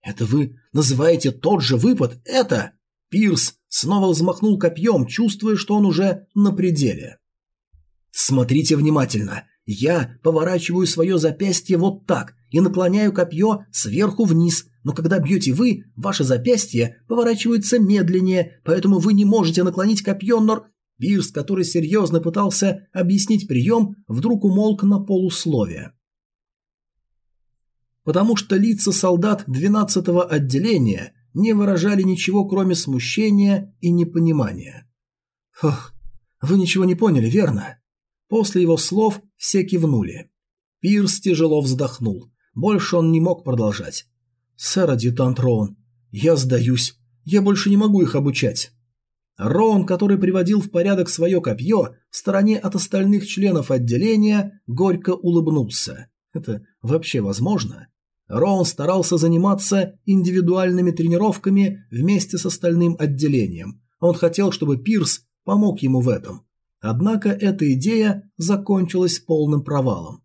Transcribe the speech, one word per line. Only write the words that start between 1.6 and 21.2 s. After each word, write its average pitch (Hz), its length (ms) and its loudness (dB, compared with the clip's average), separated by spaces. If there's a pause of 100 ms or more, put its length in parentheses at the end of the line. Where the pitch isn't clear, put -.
же 123 160 0
выпад? 170 480 0
Это?» 240 480 -2 (360)
Пирс 190 460 0 (120)
снова 190 440 0
взмахнул 180 460 0
копьём, 175 480 0
чувствуя, 214 520 -2
что - 180 -2
он 208 100 4
уже 185 480 0
на 202 180 4
пределе. 147 680 -2 (920)
«Смотрите 135 640 2
внимательно. 139 680 0 (220)
Я 127 580 -2
поворачиваю 170 640 0
своё 170 300 0
запястье 165 600 0
вот 190 280 -2
так - 300 -4 (140)
и 156 100 2
наклоняю 190 540 2
копьё 190 580 -2
сверху 202 540 0
вниз, 165 420 2 (160)
но 143 100 -6
когда 170 260 0
бьёте 143 340 0
вы, 220 320 0 (100)
ваше 190 280 -4
запястье 131 840 0
поворачивается 233 720 0
медленнее, 185 840 2
поэтому 190 340 2
вы 202 140 2
не 208 120 4
можете 185 380 2
наклонить 190 380 0
копьё, 196 380 -2
но». 220 260 0 (320)
Пирс, 180 340 -2